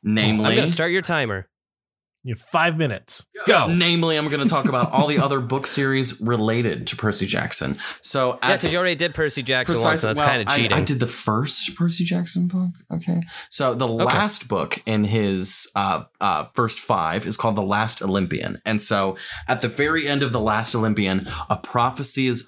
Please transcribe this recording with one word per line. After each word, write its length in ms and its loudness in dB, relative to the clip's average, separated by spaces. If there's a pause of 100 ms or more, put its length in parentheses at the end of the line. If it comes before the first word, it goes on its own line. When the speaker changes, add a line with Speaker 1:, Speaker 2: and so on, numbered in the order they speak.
Speaker 1:
namely 460 2
Speaker 2:
I'm 60 2
gonna 120 2
start 240 0
your 100 0
timer. 460 -2 (800)
Speaker 3:
You 60 -4
have 80 -10
five 340 0
minutes. 480 -4 (220)
Go. 220 4
Speaker 1:
Namely, 500 2
I'm 120 -2
gonna 180 -2
talk 180 2
about 260 0
all 140 4
the 140 2
other 200 2
book 280 -2
series 540 2
related 680 0
to 80 -4
Percy 320 0
Jackson. 500 0 (240)
So 400 0
Speaker 2:
Yeah, 120 2
Speaker 1:
at 80 0
Speaker 2:
'cause 100 0
you 80 0
already 160 0
did 180 -2
Percy 300 -2
Jackson 300 0
once, 100 4
Speaker 1:
precisely, 180 4
Speaker 2:
so 60 2
that's 140 0
Speaker 1:
well, 80 4
Speaker 2:
kinda 220 0
Speaker 1:
I, 40 4
Speaker 2:
cheating. 220 2
Speaker 1:
I 40 2
did 180 2
the 80 2
first 680 0
Percy 280 0
Jackson 440 -2
book. 220 -2 (220)
Okay. 300 -2 (300)
So 240 0
the 120 -2
Speaker 2:
Okay. 180 0
Speaker 1:
last 420 0
book 400 -2
in 180 2
his, 680 2
uh, 300 -2 (140)
uh, 260 0 (100)
first 240 0
five 480 -2
is 100 0
called 200 0
The 60 -2
Last 380 -2
Olympian. 640 -2
And 160 0
so 360 0 (300)
at 140 0
the 80 -2
very 380 -2
end 160 0
of 80 -2
The 100 -2
Last 340 0
Olympian, 520 0 (200)
a 100 0
prophecy 720 0
is 200 0